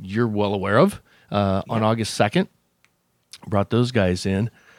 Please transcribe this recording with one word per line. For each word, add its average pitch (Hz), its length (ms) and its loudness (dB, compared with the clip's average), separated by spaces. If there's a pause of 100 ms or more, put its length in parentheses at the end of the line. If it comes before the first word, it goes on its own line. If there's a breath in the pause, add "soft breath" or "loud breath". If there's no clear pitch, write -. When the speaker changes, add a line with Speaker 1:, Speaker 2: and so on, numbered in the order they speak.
Speaker 1:
you're 110 280 -2
well 104 260 -2
aware 98 240 0
of, 196 240 2 (280 soft breath)
uh, 98 380 0
on 113 140 -2
Speaker 2:
Yeah. 110 60 2
Speaker 1:
August 113 260 -2
second, 117 340 0 (1000)
brought 101 220 0
those 123 240 0
guys 92 320 0
in, 101 260 -2 (280 soft breath)